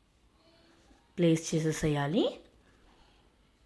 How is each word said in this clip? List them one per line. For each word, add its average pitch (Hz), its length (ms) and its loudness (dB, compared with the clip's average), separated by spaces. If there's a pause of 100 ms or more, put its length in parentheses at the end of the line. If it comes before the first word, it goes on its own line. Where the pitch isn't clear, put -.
(1160)
ప్లేస్ 165 280 4
చేసేసేయాలి. 156 760 0 (1400)